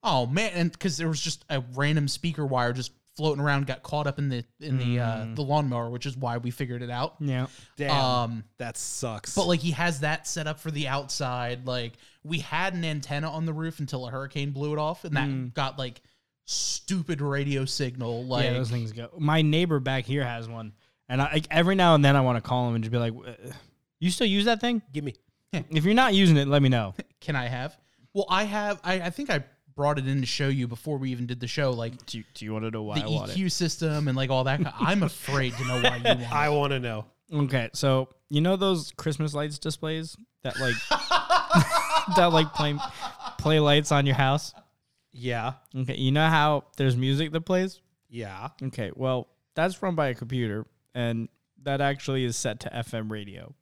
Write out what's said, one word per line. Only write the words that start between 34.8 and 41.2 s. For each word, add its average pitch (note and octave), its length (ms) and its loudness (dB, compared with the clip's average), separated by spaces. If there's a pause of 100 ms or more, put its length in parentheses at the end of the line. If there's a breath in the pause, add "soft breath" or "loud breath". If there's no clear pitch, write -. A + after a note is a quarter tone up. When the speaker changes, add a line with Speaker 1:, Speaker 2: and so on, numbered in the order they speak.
Speaker 1:
afraid C3+ 500 -2
to B2 100 -6
know B2+ 160 0
why B2+ 160 2
you A#2+ 60 -8
Speaker 2:
<laughs> - 20 -10
Speaker 1:
want B2 280 2
Speaker 3:
I D3 160 2
Speaker 1:
it. D3 40 2
Speaker 3:
wanna C#3+ 280 2
know. A2+ 260 -6 (260)
Speaker 2:
Okay, C3+ 400 0
so C3 360 2 (200)
you D3 120 2
know F3+ 160 4
those F#3 400 0
Christmas D3+ 380 -4
lights D3 240 -4
displays D#3+ 580 -6 (260)
that, B2 160 -6
like, B2+ 160 2 (160)
Speaker 1:
<laughs> - 0 -
Speaker 2:
<laughs> - 1300 2